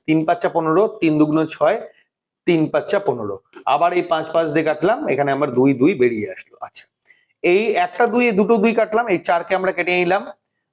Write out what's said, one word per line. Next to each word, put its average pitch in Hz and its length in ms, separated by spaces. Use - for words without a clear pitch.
তিন 160 180
পাঁচা 175 240
পনেরো, 165 520
তিন 156 180
দুগুণ 151 280
ছয়, 175 340
তিন 160 220
পাঁচা 151 320
পনেরো। 110 400
আবার 160 260
এই 175 100
পাঁচ 160 300
পাঁচ 165 160
দিয়ে 156 160
কাটলাম, 196 440
এখানে 139 240
আমার 139 220
দুই, 131 200
দুই 143 200
বেরিয়ে 117 360
আসলো। - 300
আচ্ছা, - 260
এই 196 320
একটা 180 320
দুই, 240 200
এই 233 60
দুটো 202 240
দুই 220 180
কাটলাম, 220 340
এই 175 100
চারকে 175 360
আমরা 185 180
কেটে 175 240
নিলাম। 185 360